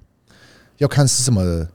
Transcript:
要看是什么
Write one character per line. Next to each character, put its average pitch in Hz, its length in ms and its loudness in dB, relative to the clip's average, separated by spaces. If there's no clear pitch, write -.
要 143 100 0
看 139 200 2
是 123 160 -2
什 123 100 0
么 87 420 -2